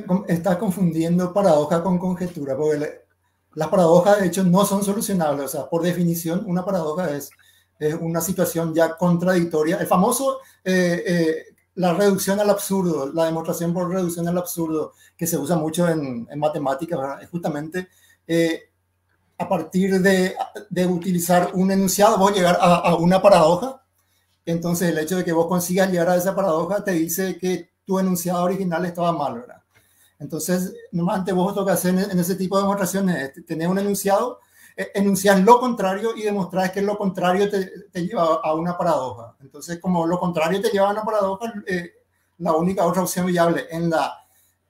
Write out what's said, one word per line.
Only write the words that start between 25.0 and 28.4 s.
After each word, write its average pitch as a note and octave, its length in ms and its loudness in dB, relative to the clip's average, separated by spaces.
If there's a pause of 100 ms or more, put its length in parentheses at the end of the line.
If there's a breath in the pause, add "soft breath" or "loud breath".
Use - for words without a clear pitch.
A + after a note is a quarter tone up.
de F3 80 0
que E3+ 80 -2
vos E3 140 4
consigas F3+ 440 0
llegar F3 200 2
a F3+ 60 4
esa F3+ 180 0
paradoja F#3 500 0
te G3+ 80 0
dice E3+ 460 -2
que F3+ 320 -4 (160)
tu F#3+ 120 0
enunciado F3+ 460 0